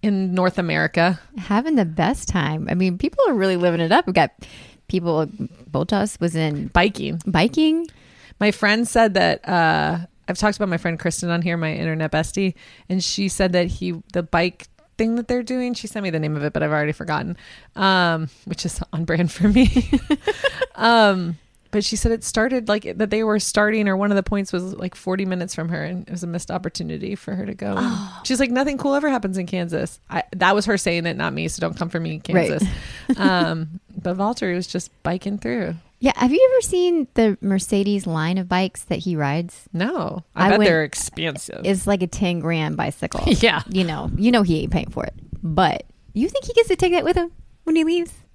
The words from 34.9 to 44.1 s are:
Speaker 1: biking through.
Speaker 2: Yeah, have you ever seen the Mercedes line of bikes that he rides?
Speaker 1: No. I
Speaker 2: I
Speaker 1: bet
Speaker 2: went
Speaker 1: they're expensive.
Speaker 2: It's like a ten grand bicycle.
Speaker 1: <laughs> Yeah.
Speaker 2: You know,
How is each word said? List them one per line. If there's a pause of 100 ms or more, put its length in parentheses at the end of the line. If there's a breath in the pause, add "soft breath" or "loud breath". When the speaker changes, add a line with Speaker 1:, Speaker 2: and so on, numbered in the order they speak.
Speaker 1:
biking
through. (240)
Speaker 2:
Yeah,
have
you
ever
seen
the
Mercedes
line
of
bikes
that
he
rides? (100)
Speaker 1:
No. (100)
I
Speaker 2:
I
Speaker 1:
bet
Speaker 2:
went
Speaker 1:
they're
expensive.
Speaker 2:
It's
like
a
ten
grand
bicycle.
Speaker 1:
<laughs>
Yeah.
Speaker 2:
You
know,